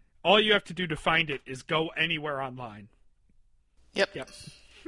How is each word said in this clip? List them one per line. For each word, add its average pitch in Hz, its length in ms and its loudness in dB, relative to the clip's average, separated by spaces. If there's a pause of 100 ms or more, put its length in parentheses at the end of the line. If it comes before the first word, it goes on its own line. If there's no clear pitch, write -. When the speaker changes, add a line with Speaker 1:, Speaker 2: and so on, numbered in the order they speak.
(240)
Speaker 1:
all 196 160 8
you 214 140 4
have 202 120 4
to 185 80 -12
do 175 140 -4
to 156 80 -2
find 165 340 2
it 135 160 -6
is 131 160 -12
go 160 280 0
anywhere 151 520 -2
online. 123 460 -10 (1080)
Speaker 2:
Yep. - 200 2
Speaker 1:
Yep. - 140 -12 (580)